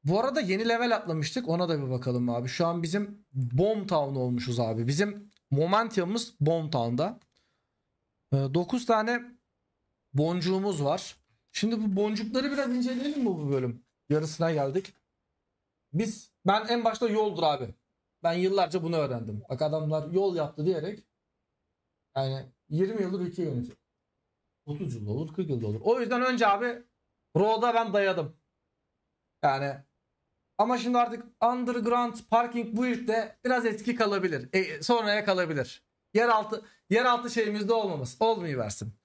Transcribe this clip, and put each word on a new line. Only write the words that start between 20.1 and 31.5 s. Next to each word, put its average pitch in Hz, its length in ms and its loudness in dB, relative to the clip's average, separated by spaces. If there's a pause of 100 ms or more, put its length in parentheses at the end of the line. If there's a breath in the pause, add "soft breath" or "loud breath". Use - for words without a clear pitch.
yol 185 260 2
yaptı 151 300 -2
diyerek 185 380 -4 (1120)
yani 135 300 -4 (220)
yirmi 196 340 0
yıldır 180 180 -2
ülke 180 220 -4
yönetiyor. 123 340 -4 (920)
Otuz 147 280 -6
yılda 104 160 -8
olur, 147 240 -4
kırk 170 160 -4
yılda 117 160 -2
olur. 104 180 -2
O 240 160 4
yüzden 240 220 0
önce 254 240 2
abi 240 360 2 (540)
road'a 220 380 4
ben 226 180 2
dayadım. 185 440 0 (1040)
Yani 139 340 0 (840)
ama 240 200 4
şimdi 240 200 2
artık 233 260 0 (200)
underground 240 680 2 (160)